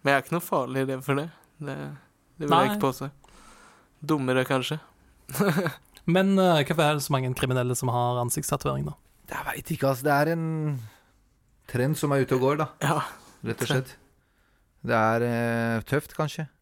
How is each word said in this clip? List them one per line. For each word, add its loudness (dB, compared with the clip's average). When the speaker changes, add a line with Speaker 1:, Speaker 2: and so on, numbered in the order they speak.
Speaker 1:
Men 4
jeg 6
er 2
ikke -8
noe -2
farlig -2
i 0
det -4
for 0
det. -4
Det, -8
det -4
vil -2
jeg -
Speaker 2:
Nei. 6
Speaker 1:
ikke -2
påstå. -4
Dummere, 2
kanskje. 0
<laughs> -2
Speaker 2:
Men, 4
eh, 6
hvorfor 2
er 4
det -2
så -4
mange 0
kriminelle 0
som -2
har 0
ansiktstatovering, -2
da? -8
Speaker 3:
Jeg -8
vet -8
ikke, 0
altså. -2
Det 4
er 4
en -2
trend 0
som 0
er 4
ute 0
og 2
går, 2
da. -2
Speaker 1:
Ja. 2
Speaker 3:
Rett -6
og -6
Speaker 1:
Trend. 0
Speaker 3:
slett. -20
Det 0
er, 2
eh, 0
tøft, -4
kanskje. -4